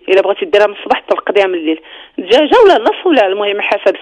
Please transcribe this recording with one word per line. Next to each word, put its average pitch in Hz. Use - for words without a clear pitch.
الا 190
بغيتي 196
ديرها 202
من 208
الصباح -
ترقديها -
من 185
الليل، 160
دجاجه 262
ولا 349
نص -
ولا 262
المهم 202
حسب 202